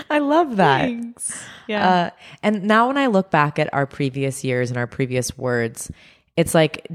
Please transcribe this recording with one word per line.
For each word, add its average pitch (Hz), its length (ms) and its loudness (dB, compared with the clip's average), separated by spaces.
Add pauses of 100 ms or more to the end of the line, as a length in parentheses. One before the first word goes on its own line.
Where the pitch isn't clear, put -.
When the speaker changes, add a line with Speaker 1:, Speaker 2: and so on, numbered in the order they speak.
(100)
Speaker 1:
I 302 80 0
love 294 380 2
that. 151 260 4
Speaker 2:
Thanks. 233 600 -6 (240)
Yeah. 208 200 2
Speaker 1:
Uh, 180 220 2 (320)
and 214 220 0
now 220 240 4
when 285 100 -2
I 277 80 2
look 190 240 2
back 147 280 2
at 151 140 -2
our 139 140 0
previous 135 580 -4
years 123 260 0
and 127 80 -6
our 120 100 -2
previous 127 500 -4
words, 120 520 -4 (460)
it's 170 180 0
like, 160 400 2